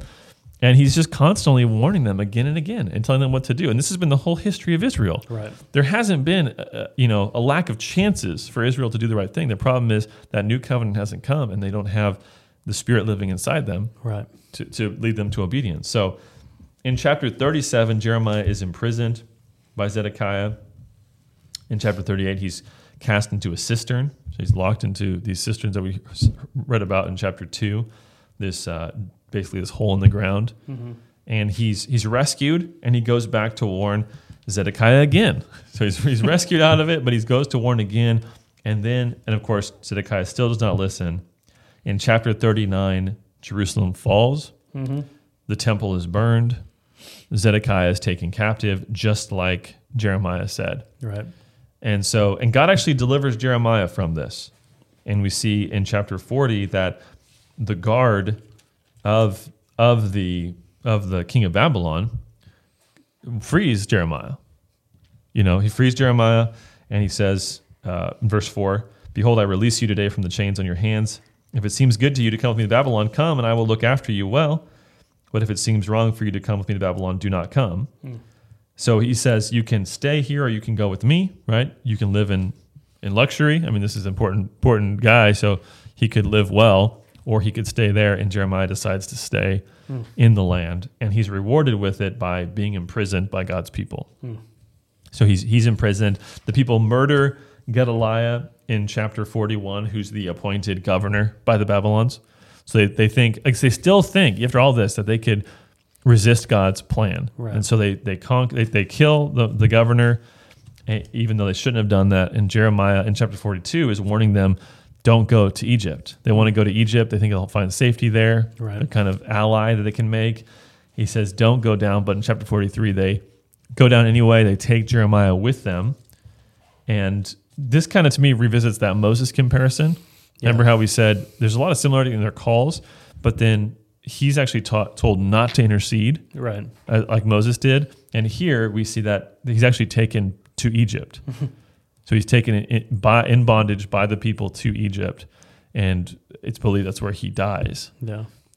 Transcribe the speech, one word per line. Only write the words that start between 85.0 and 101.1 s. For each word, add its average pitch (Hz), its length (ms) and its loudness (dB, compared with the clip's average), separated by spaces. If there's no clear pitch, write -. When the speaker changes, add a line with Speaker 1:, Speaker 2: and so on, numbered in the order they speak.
Speaker 1:
guy, 110 320 6
so 101 280 0
he 113 140 0
could 104 180 0
live 101 240 2
well 104 520 4
or 110 160 0
he 107 120 -2
could 110 160 -6
stay 107 240 0
there. 104 220 2
And 101 180 -2
Jeremiah 95 340 -2
decides 95 420 -6
to - 80 -14
stay 98 460 -4
Speaker 2:
Hmm. 131 140 -10
Speaker 1:
in 117 180 6
the 98 100 2
land, 90 440 -4
and 104 120 -2
he's 104 160 0
rewarded 113 460 0
with 98 260 -4
it 98 160 -4
by 90 280 -4
being 101 300 -6
imprisoned 95 580 -4
by 95 100 -4
God's 92 260 -6
people. - 400 -10
Speaker 2:
Hmm. 117 160 -12
Speaker 1:
So - 160 2
he's, 98 160 2
he's 113 240 2
imprisoned. 104 520 0
The 107 60 -6
people 120 260 2
murder 139 580 2
Gedaliah 117 760 0
in 107 180 -2
chapter 107 380 -6
forty-one, 104 640 -4
who's 101 260 -6
the 101 160 -6
appointed 95 560 -6
governor 101 600 0